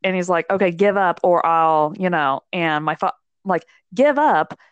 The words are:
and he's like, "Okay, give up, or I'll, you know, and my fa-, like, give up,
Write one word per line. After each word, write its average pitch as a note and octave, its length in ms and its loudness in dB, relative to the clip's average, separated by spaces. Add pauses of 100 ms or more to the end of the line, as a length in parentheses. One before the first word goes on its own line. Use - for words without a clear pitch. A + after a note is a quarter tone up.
and F#3 120 -2
he's F3+ 140 -4
like, E3+ 200 -2
"Okay, F#3+ 220 0
give G3 260 0
up, F3+ 260 0
or F3 220 2
I'll, D#3+ 520 2
you F#3 120 -2
know, D3 320 -2 (120)
and D#3+ 320 -2
my D#3 100 -4
fa-, - 180 -4 (320)
like, F3+ 200 -2 (280)
give C4+ 260 2
up, G3+ 340 0 (180)